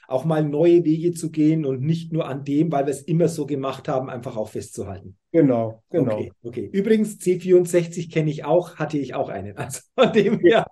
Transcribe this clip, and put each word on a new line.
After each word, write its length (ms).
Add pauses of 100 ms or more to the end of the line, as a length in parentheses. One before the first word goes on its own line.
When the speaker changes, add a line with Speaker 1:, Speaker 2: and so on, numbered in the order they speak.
Speaker 1:
auch 160
mal 180
neue 400
Wege 300
zu 180
gehen 340
und 160
nicht 300
nur 160
an 160
dem, 280
weil 140
wir 60
es 100
immer 280
so 160
gemacht 420
haben, 220
einfach 260
auch 140
festzuhalten. 680 (140)
Speaker 2:
Genau, 580
genau. 280
Speaker 1:
Okay, 140 (120)
okay. 280
Übrigens, 480
C 200
vierundsechzig 720
kenne 180
ich 140
auch, 320
hatte 220
ich 180
auch 140
einen. 280
Also 240 (160)
von 140
dem 300
Speaker 2:
Ja, 240
Speaker 1:
her. 60